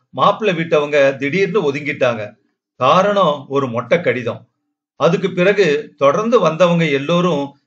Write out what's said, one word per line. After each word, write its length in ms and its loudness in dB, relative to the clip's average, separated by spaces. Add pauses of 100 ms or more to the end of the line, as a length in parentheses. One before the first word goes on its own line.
(100)
மாப்பிள்ளை 520 0
வீட்டவங்க 540 2
திடீர்னு 560 -2
ஒதுங்கிட்டாங்க. 640 -4 (420)
காரணம் 720 2
ஒரு 200 -2
மொட்டை 320 -2
கடிதம். 480 -4 (480)
அதுக்கு 340 0
பிறகு 640 0
தொடர்ந்து 440 2
வந்தவங்க 460 2
எல்லோரும் 800 -2